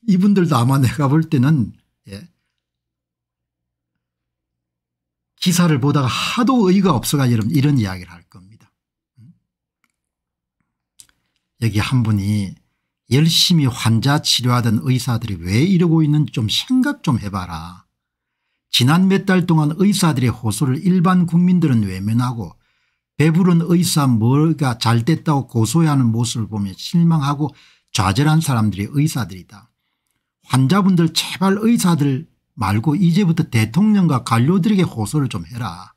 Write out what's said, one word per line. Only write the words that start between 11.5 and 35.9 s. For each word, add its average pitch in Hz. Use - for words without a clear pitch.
여기 107
한 123
분이 104
"열심히 156
환자 120
치료하던 120
의사들이 120
왜 95
이러고 170
있는지 147
좀 110
생각 262
좀 123
해봐라. 90
지난 160
몇 190
달 180
동안 156
의사들의 156
호소를 131
일반 185
국민들은 165
외면하고 104
배부른 170
의사 165
뭐가 131
잘 113
됐다고 151
고소해하는 135
모습을 113
보며 101
실망하고 151
좌절한 117
사람들이 107
의사들이다. 113
환자분들 170
제발 196
의사들 165
말고 113
이제부터 170
대통령과 156
관료들에게 180
호소를 120
좀 87
해라. 92